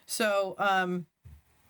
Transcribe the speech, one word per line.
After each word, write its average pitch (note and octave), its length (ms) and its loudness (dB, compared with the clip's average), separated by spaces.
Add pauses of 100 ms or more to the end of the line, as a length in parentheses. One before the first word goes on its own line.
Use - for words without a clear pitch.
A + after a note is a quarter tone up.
So, G3+ 540 0
um, F#3 480 2 (640)